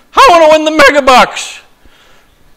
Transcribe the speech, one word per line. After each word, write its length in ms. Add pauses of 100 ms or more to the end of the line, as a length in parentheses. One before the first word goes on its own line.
(200)
"I 120
want 120
to 60
win 160
the 60
mega 340
bucks." 540 (960)